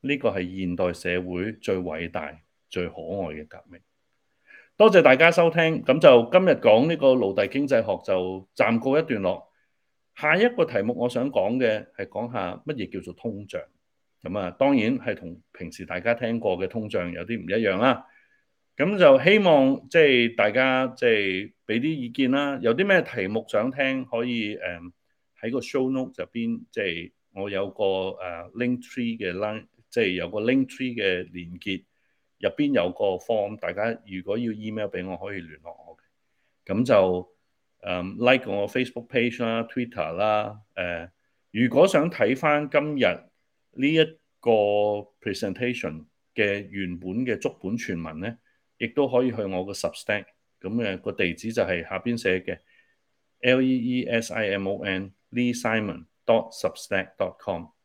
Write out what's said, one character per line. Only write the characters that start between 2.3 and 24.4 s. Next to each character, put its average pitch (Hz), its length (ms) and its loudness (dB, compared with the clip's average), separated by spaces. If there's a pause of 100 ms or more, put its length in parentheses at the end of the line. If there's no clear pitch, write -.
最 87 180 -6
可 82 80 -12
愛 85 400 -8
嘅 76 120 -14
革 - 240 -20
命。 87 80 -20 (960)
多 208 160 8
謝 185 100 10
大 131 140 10
家 165 160 6
收 165 180 4
聽， 165 340 0
咁 135 160 2
就 123 320 10
今 185 140 6
日 185 40 6 (100)
講 117 280 6
呢 170 100 0
個 135 180 6
奴 98 180 0
隸 101 140 2
經 139 200 -2
濟 135 100 2
學 104 280 -2
就 92 500 -2
暫 113 240 2
告 135 200 2
一 - 40 2
段 131 180 -4
落。 92 280 -4 (680)
下 151 200 0
一 208 140 4
個 240 140 0
題 104 200 -2
目 117 120 -2
我 120 140 -2
想 127 220 -2
講 113 260 0
嘅 110 300 0 (100)
係 101 100 -6
講 120 240 -8
下 95 360 -6
乜 156 80 -8
嘢 98 180 -8
叫 98 60 -8
做 85 140 -12
通 101 340 -10
脹。 80 160 -10 (580)
咁 95 160 -8
啊， 90 140 -4
當 139 260 4
然 120 220 2
係 110 160 -4
同 85 260 -16 (120)
平 85 180 -12
時 92 140 -14
大 90 140 -6
家 113 140 0
聽 117 260 -2
過 107 200 0
嘅 95 80 -4
通 110 200 -8
脹 87 240 -4
有 87 140 -10
啲 113 140 -6
唔 90 100 -12
一 107 160 0
樣 95 140 2
啦。 123 260 2 (680)
咁 185 220 0
就 135 260 10
希 196 160 6
望， 143 500 4
即 - 80 2
係 123 380 6
大 107 160 2
家， 131 360 2 (100)
即 - 80 -2
係 101 480 0 (120)
俾 110 140 -2
啲 131 160 -2
意 123 140 -8
見 127 220 0
啦。 143 300 -2
有 - 140 2
啲 185 120 0
咩 190 140 4
題 104 260 -4
目 107 200 -4
想 113 240 0
聽， 131 340 -4
可 120 200 -4
以， 113 320 -4